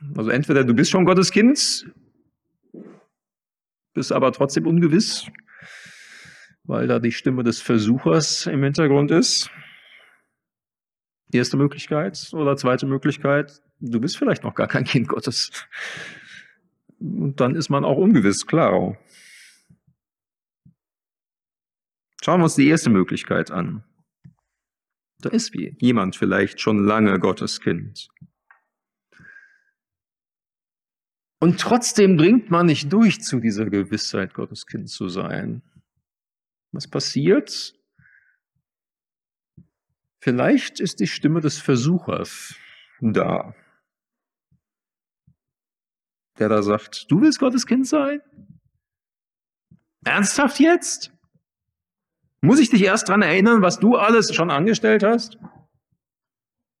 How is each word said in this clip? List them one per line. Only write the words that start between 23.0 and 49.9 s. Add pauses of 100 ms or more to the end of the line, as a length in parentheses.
an. (1400)
Da
ist
wie
jemand
vielleicht
schon
lange
Gottes
Kind. (3250)
Und
trotzdem
dringt
man
nicht
durch
zu
dieser
Gewissheit,
Gottes
Kind
zu
sein. (1120)
Was
passiert? (2500)
Vielleicht
ist
die
Stimme
des
Versuchers (440)
da, (2750)
der
da
sagt,
„Du
willst
Gottes
Kind
sein? (1800)